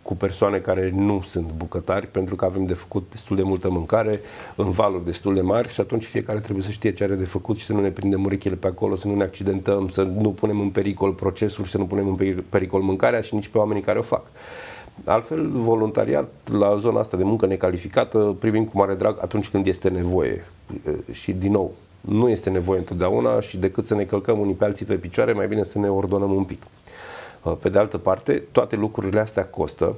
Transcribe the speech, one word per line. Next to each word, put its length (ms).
cu 140
persoane 420
care 380
nu 280
sunt 340
bucătari, 500
pentru 280
că 100
avem 200
de 80
făcut 380
destul 240
de 60
multă 280
mâncare, 520
în 140
valuri 360
destul 280
de 80
mari 280
și 120
atunci 240
fiecare 340
trebuie 240
să 80
știe 220
ce 100
are 120
de 80
făcut 340
și 80
să 80
nu 80
ne 80
prindem 340
urechile 320
pe 120
acolo, 280
să 120
nu 80
ne 80
accidentăm, 640
să 140
nu 280
punem 300
în 100
pericol 420
procesul 520
și 80
să 60
nu 80
punem 220
în 80
peri-, 340
pericol 320
mâncarea 400
și 140
nici 120
pe 100
oamenii 240
care 180
o 20
fac. 240
Altfel, 420
voluntariat 840
la 260
zona 220
asta 180
de 60
muncă 220
necalificată 920
primim 260
cu 120
mare 160
drag 280
atunci 280
când 180
este 220
nevoie. 560
Și, 200
din 200
nou, 200
nu 280
este 200
nevoie 300
întotdeauna 600
și 180
decât 280
să 100
ne 80
călcăm 360
unii 140
pe 120
alții 200
pe 100
picioare, 380
mai 140
bine 160
să 160
ne 100
ordonăm 440
un 100
pic. 200
Pe 100
de 100
altă 180
parte, 540
toate 240
lucrurile 440
astea 260
costă 520